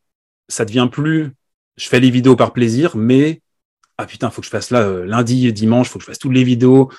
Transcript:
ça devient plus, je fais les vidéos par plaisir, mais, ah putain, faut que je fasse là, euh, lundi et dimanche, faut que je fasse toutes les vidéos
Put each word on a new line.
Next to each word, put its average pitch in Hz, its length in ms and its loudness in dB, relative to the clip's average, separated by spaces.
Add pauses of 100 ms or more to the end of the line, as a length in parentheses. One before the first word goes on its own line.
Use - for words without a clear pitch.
(480)
ça - 160 -6
devient 120 280 -2
plus, 151 400 -4 (460)
je - 100 -14
fais 123 120 2
les 127 120 4
vidéos 127 240 4
par 113 180 0
plaisir, 123 420 -2
mais, 135 460 0 (560)
ah 110 80 -10
putain, - 240 -8
faut - 120 -12
que - 40 -18
je - 60 -18
fasse 104 180 -8
là, 123 140 2
euh, 92 240 -4
lundi 123 400 0
et 117 60 2
dimanche, 110 360 0
faut - 80 -16
que 92 80 -14
je - 60 -20
fasse - 80 -16
toutes 131 160 -4
les 131 80 4
vidéos 127 560 4